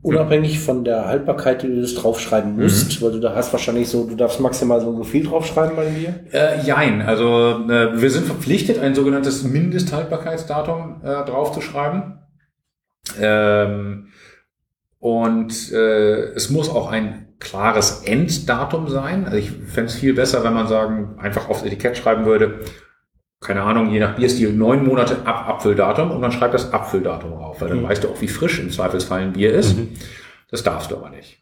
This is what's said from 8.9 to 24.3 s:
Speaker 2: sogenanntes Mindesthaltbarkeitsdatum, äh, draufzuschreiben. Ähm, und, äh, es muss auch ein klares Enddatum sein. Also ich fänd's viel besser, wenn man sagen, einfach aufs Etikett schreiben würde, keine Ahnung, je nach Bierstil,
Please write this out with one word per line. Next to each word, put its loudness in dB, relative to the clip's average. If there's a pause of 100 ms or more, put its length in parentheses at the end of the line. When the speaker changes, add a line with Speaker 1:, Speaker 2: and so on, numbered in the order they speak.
Speaker 2:
sogenanntes 2
Mindesthaltbarkeitsdatum, -2
äh, -4
draufzuschreiben. -4 (1000)
Ähm, 2 (920)
und, 0
äh, 4
es -4
muss 2
auch -2
ein -4 (120)
klares 0
Enddatum -2
sein. -2
Also -2
ich -2
fänd's -6
viel 2
besser, 2
wenn 2
man 0
sagen, -2
einfach -4
aufs -2
Etikett -2
schreiben 0
würde, 4 (840)
keine -2
Ahnung, 2
je 2
nach 0
Bierstil, 2